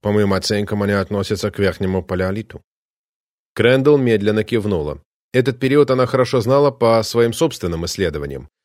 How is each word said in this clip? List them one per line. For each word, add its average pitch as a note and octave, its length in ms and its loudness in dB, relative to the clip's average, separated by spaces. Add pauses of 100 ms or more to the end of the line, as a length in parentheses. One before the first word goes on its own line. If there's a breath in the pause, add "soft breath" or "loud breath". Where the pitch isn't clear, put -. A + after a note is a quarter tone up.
По G#2 100 -2
моим G2+ 220 2
оценкам, G2+ 500 -2
они G2+ 100 0
относятся G2+ 580 -4
к - 80 -12
верхнему F#2+ 440 -2
палеолиту». F#2 600 -6 (880)
Крэндалл C3 440 4
медленно G#2+ 460 2
кивнула. F#2 600 -4 (280)
Этот B2 280 0
период C3+ 320 2
она B2+ 160 2
хорошо B2+ 340 0
знала C#3 300 2
по A2+ 320 2
своим A#2 300 0
собственным E2+ 520 -4
исследованиям. D2 640 -6 (140)